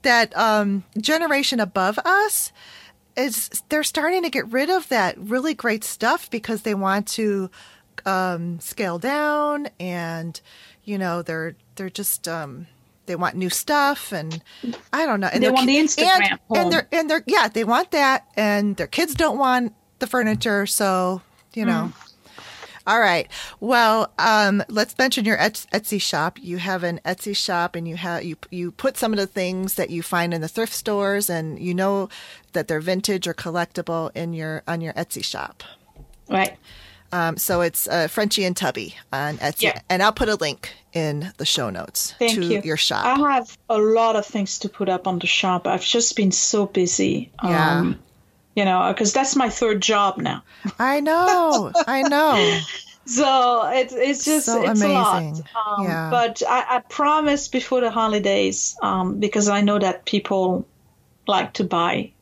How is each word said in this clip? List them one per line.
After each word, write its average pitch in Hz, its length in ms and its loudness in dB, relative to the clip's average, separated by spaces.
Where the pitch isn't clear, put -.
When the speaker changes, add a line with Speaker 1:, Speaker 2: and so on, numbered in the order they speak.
Speaker 1:
that, 240 340 4
um, 202 480 2
generation 285 600 0
above 202 400 0
us 403 520 2
is, 254 320 -2
they're 302 140 0
starting 339 400 0
to 311 80 -2
get 226 200 -4
rid 277 200 0
of 370 180 0
that 202 300 0
really 262 340 -2
great 220 300 -2
stuff - 480 -2
because 220 320 -6
they 214 100 -2
want 196 360 0
to, 202 420 -2
um, 175 520 -2
scale 180 380 -6
down 294 720 -2
and, 170 600 -8
you 208 140 -6
know, 175 240 -2
they're, 165 340 -6
they're 190 160 -8
just, - 360 -6
um, 160 380 -8
they 180 100 -4
want 175 200 -2
new 185 160 -2
stuff 285 600 0
and 160 300 -8
I 311 140 0
don't 220 140 0
know. 190 120 0
And 240 120 2
Speaker 2:
They - 20 4
Speaker 1:
their 254 80 4
Speaker 2:
want 254 160 4
Speaker 1:
ki-, 285 100 6
Speaker 2:
the 311 80 4
Instagram 349 340 4
Speaker 1:
and, 190 180 0
Speaker 2:
home. 220 80 2
Speaker 1:
and 349 160 2
they're, - 180 0
and 320 160 0
they're, 311 200 0
yeah, 311 220 4
they 226 160 -2
want 247 260 2
that 269 340 2
and 208 420 2
their 156 100 -4
kids 320 260 -2
don't 302 240 2
want 254 380 2
the 226 80 -4
furniture. 214 580 0
So, 185 560 0
you 220 140 -4
know. 220 280 0
Speaker 2:
Mm. - 100 -20
Speaker 1:
All 220 120 4
right. 180 300 2
Well, 226 580 4
um, 208 500 4
let's - 300 -2
mention 254 260 2
your 214 140 2
Ets-, 208 340 0
Etsy 214 300 -2
shop. 165 400 -2
You 180 160 -8
have 180 260 -4
an 170 220 -4
Etsy 190 320 -4
shop, 175 380 -2
and 170 120 -6
you 165 100 -8
have, 170 260 -6
you, 160 120 -8
you 175 220 -6
put - 260 -4
some 220 160 0
of 202 60 0
the 196 80 0
things 185 480 -4
that - 160 -2
you 170 100 -4
find 170 320 -2
in 165 80 -4
the 160 60 -6
thrift 226 260 -4
stores, 202 560 -2
and 160 300 -4
you 175 160 -4
know 196 340 0
that 160 140 -2
they're 156 120 -2
vintage 185 480 -2
or 165 80 -6
collectible 165 800 -4
in 170 180 -6
your, 156 340 -8
on 170 140 -4
your 160 120 -8
Etsy - 300 -8
shop. - 400 -10
Speaker 2:
Right. - 280 0
Speaker 1:
Um, 165 260 -2
so 175 240 0
it's, 170 260 -2
uh, 160 200 0
Frenchie 208 380 -2
and 185 120 -2
Tubby 127 380 -4
on 143 240 -4
Etsy, 143 260 -2
Speaker 2:
Yeah. - 240 0
Speaker 1:
and 185 140 0
I'll 214 120 4
put 214 160 -2
a 208 60 2
link - 380 -6
in 156 460 -4
the 156 80 -6
show 123 240 0
notes - 480 -6
Speaker 2:
Thank 226 180 2
Speaker 1:
to 185 80 0
Speaker 2:
you. 170 200 0
Speaker 1:
your 160 140 -2
shop. - 280 0
Speaker 2:
I 277 300 2
have 240 200 -4
a 220 80 2
lot 220 380 4
of 208 100 0
things 196 340 -4
to 196 100 -6
put 190 200 -4
up 180 160 -2
on 185 140 0
the 175 80 -4
shop. 180 400 0
I've 180 180 -2
just - 300 0
been 202 160 4
so 202 340 2
busy. - 640 0
Speaker 1:
Yeah. 156 380 2
Speaker 2:
Um, - 180 -2
you 196 60 2
know, 185 320 2
'cause 208 160 2
that's 277 300 0
my 226 60 0
third 214 320 0
job 202 360 2
now. - 260 -4
Speaker 1:
I 269 220 2
know. 320 720 2
I 269 160 0
know. 285 600 4
Speaker 2:
<laughs> - 60 -10
So 262 220 2
it's, 262 200 0
it's 269 300 0
just, 294 220 2
Speaker 1:
So 233 240 2
Speaker 2:
it's 214 140 4
a 302 40 4
lot. 240 360 4
Speaker 1:
amazing. 156 220 -6
Speaker 2:
Um, 208 300 0
Speaker 1:
Yeah. 165 260 -2
Speaker 2:
but 240 360 0
I, 254 280 0
I 247 40 0
promise 294 680 2
before 254 340 0
the 233 80 2
holidays, 202 960 0
um, 190 360 0
because 208 300 2
I 202 120 2
know 202 180 4
that 185 260 0
people 190 600 0
like - 260 0
to 208 100 -2
buy 175 480 0